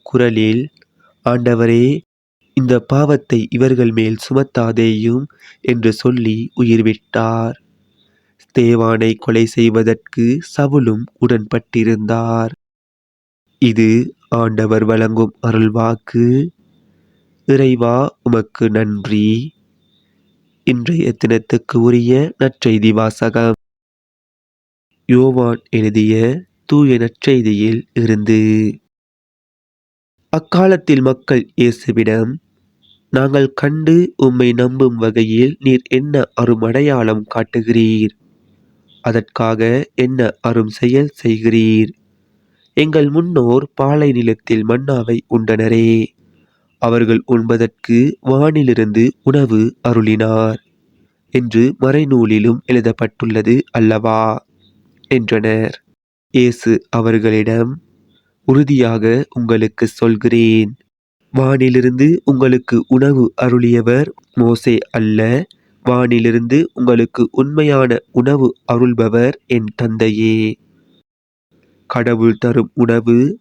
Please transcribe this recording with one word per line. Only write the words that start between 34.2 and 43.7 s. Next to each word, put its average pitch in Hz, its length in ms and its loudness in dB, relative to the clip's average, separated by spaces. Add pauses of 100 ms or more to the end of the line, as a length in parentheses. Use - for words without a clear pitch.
நம்பும் 123 420 0
வகையில் 113 640 0
நீர் 127 300 0
என்ன 139 340 -2 (180)
அருமடையாளம் 117 800 0 (120)
காட்டுகிறீர்? 110 800 -2 (840)
அதற்காக 113 920 -2
என்ன 127 360 -2 (100)
அரும் 113 260 -2
செயல் 127 440 -2 (120)
செய்கிறீர்? 110 680 0 (800)
எங்கள் 151 360 0
முன்னோர் 143 560 0 (100)